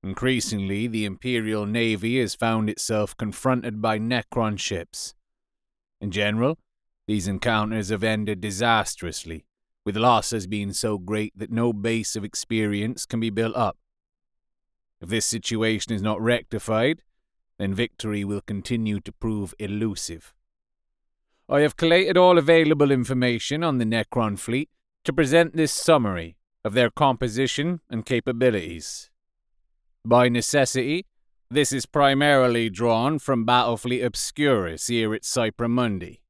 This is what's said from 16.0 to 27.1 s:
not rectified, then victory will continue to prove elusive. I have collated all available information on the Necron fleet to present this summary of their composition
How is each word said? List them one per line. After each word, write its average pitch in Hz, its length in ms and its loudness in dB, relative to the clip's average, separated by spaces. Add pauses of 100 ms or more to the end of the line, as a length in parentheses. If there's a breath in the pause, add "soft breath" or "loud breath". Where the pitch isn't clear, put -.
not 107 180 -2
rectified, 113 800 0 (560)
then 98 160 -4
victory 104 540 -4
will 101 160 -4
continue 107 580 -4
to - 100 -14
prove 107 480 -6
elusive. 101 760 -6 (1120)
I 143 120 2
have 147 180 2
collated 170 400 4
all 180 180 8
available 151 540 6
information 127 720 0
on 147 140 0
the 117 80 0
Necron 110 520 -2
fleet 127 300 -4 (360)
to - 100 -2
present 160 420 4
this 156 160 2
summary 98 640 2 (260)
of 101 120 -4
their 120 160 4
composition 135 1000 0